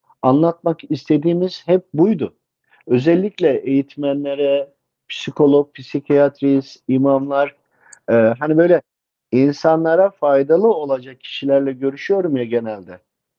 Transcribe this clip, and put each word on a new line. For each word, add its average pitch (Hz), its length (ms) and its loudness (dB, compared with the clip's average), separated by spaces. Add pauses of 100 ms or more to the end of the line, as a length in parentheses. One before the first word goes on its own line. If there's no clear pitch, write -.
(220)
anlatmak 160 680 0
istediğimiz 170 760 -2
hep 180 160 0 (120)
buydu. 156 400 0 (520)
Özellikle 165 720 0
eğitmenlere, 139 1160 -4 (360)
psikolog, 143 640 0
psikiyatrist, 139 1160 -2
imamlar, 139 680 0 (520)
e, 110 60 0
hani 123 440 2
böyle 170 240 4 (500)
insanlara 160 800 2
faydalı 156 640 0
olacak 135 460 -6
kişilerle 139 520 -2
görüşüyorum 139 640 -4
ya 123 80 -4
genelde. 107 560 -8 (380)